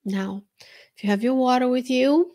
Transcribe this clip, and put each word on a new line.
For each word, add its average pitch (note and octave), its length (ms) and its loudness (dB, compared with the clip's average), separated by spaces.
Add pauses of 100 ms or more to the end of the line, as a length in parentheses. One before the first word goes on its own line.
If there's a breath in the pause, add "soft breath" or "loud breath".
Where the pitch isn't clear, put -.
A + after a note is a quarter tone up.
Now, G3 360 -6 (540 loud breath)
if - 80 -14
you G3+ 60 0
have G3+ 120 0
your B3+ 120 0
water B3+ 340 2
with B3+ 220 -2
you C#4+ 440 2